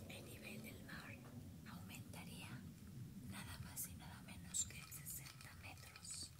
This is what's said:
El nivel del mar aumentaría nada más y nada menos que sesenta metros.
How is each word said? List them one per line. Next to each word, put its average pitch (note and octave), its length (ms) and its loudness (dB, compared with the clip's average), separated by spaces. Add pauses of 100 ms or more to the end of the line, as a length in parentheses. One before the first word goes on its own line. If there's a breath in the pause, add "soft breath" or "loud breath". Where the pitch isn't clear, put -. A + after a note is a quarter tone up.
El - 200 -2
nivel - 340 -2
del - 220 -2
mar - 320 0 (500)
aumentaría - 840 0 (800)
nada - 300 2
más - 280 4
y - 80 0
nada - 260 -2
menos - 440 4
que - 160 0 (100)
sesenta - 580 0 (120)
metros. - 760 -2